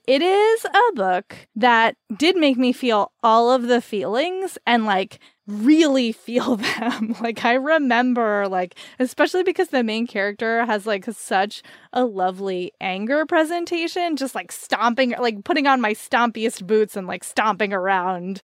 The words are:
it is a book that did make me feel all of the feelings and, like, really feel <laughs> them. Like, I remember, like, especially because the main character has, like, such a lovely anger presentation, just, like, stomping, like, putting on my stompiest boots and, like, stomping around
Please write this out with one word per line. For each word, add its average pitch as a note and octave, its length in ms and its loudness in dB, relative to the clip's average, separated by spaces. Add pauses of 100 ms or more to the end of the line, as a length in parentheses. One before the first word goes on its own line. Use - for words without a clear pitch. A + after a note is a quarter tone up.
it C#4 160 4
is G#4 420 2
a A4 300 2
book F#3+ 420 -2 (180)
that A3+ 420 4 (200)
did F4 200 2
make C#4+ 200 4
me B3 160 2
feel A3+ 400 0 (100)
all A#3 280 4
of B3 160 2
the A#3+ 160 2
feelings D#4 760 -4 (100)
and, A#3 200 2
like, F#3+ 320 -2 (280)
really C4 680 4
feel A#3+ 440 -2
<laughs> B3 220 -4
them. A3+ 420 -4
Like, A3+ 240 -4
I A#3+ 100 4
remember, A#3+ 920 2
like, F3+ 280 -4 (220)
especially D4 440 0
because F4+ 260 0
the B3+ 160 0
main A3+ 220 -4
character A3+ 580 -2
has, G#3+ 220 -2
like, G3+ 180 -2
such G#3 580 -4 (300)
a B3 120 0
lovely F#3 760 -4
anger A3 460 -2
presentation, E4+ 880 -2
just, C4 180 -6
like, C#4 160 -10
stomping, A#3+ 680 -2
like, A3+ 260 -2
putting C#4 220 0
on C4 140 2
my G#3+ 120 0
stompiest A3+ 720 -2
boots G#3+ 300 2
and, F#3+ 100 -8
like, F3+ 180 -10
stomping G#3 480 -2
around F#3 680 -2 (120)